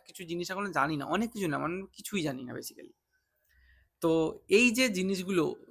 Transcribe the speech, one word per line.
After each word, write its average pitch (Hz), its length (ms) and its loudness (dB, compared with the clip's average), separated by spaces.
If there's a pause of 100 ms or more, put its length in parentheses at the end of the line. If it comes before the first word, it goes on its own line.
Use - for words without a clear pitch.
কিছু - 200 -16
জিনিস 170 260 -6
এখনো 190 220 -6
জানি 151 240 2
না, 139 80 -4
অনেক 196 260 0
কিছু 196 180 -2
না, 139 100 -2
মানে 175 340 -4
কিছুই 202 300 -6
জানি 131 220 -4
না 120 100 -10
basically। - 380 -14 (1080)
তো 160 480 2
এই 233 220 6
যে 254 180 4
জিনিসগুলো, 185 680 0 (160)